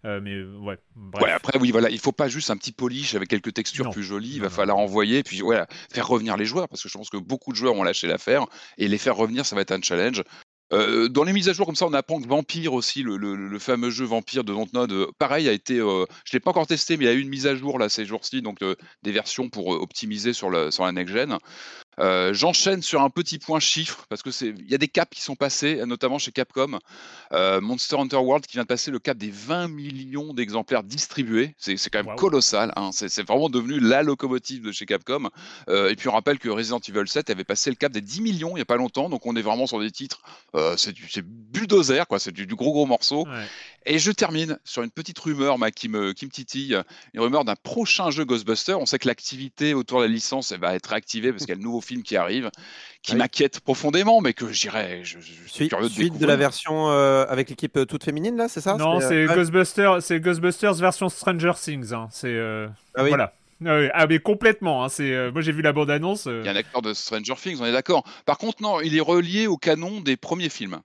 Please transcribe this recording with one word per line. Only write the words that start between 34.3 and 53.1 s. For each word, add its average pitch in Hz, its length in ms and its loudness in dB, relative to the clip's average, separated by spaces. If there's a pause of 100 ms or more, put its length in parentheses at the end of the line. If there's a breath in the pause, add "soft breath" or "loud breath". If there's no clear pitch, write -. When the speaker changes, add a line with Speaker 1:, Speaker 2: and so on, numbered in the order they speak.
Speaker 2:
de 104 80 -8
chez 101 140 -10
Capcom. 110 440 -2 (380 loud breath)
Euh, 98 220 4
et 107 80 2
puis 131 100 -4
on 110 60 2
rappelle 131 260 2
que - 80 -6
Resident 113 400 -2
Evil 101 200 -2
sept - 240 -2
avait 92 120 -2
passé 104 260 -2
le 123 60 -2
cap 143 160 -2
des 107 100 -4
dix 120 200 -8
millions 180 340 -2
il 165 40 -6
y 123 40 -4
a - 20 -4
pas 120 120 2
longtemps, 135 320 -2
donc 139 160 -6
on 117 100 -4
est 113 60 -2
vraiment 117 260 0
sur 113 140 -4
des 107 100 -2
titres, - 300 -12 (340 loud breath)
euh, 82 220 2
c'est - 160 0
du, - 160 -18
c'est 92 160 -8
bulldozer, 135 840 2
quoi, 101 100 0
c'est - 140 -4
du, 95 160 -10
du 107 80 -6
gros, 127 160 0
gros 147 140 4
morceau. 143 420 2
Speaker 1:
Ouais. 117 180 -10 (400 loud breath)
Speaker 2:
Et 151 140 2
je 202 120 2
termine 160 520 0
sur - 200 -6
une 117 80 -6
petite 160 280 -12
rumeur, 143 380 0
moi, 113 140 0
qui - 180 -10
me, 101 240 -2
qui 139 120 -10
me 135 60 -14
titille, 131 460 -4 (360 loud breath)
une 110 80 -4
rumeur 131 240 4
d'un 107 100 0
prochain 196 560 0
jeu 151 140 -2
Ghostbuster. 113 480 0
On 156 120 0
sait 135 140 0
que - 80 0
l'activité 135 640 -2
autour 127 260 0
de 120 60 6
la 110 60 4
licence, 117 400 -4
elle 90 80 -10
va 87 160 0
être - 120 -6
réactivée 113 440 -2
parce 101 140 -8
qu'il - 40 -12
y 90 80 -4
a - 0 -
le 98 60 -10
nouveau 117 180 -4
film 123 220 -10
qui 104 140 -2
arrive, 104 340 0 (500 loud breath)
qui - 120 -4